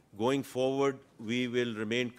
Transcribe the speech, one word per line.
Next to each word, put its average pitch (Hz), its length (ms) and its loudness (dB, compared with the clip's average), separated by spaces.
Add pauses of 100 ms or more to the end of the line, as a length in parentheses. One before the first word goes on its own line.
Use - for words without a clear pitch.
(200)
going 131 240 2
forward 135 580 0 (280)
we 120 100 0 (160)
will 120 240 0
remain 117 400 -2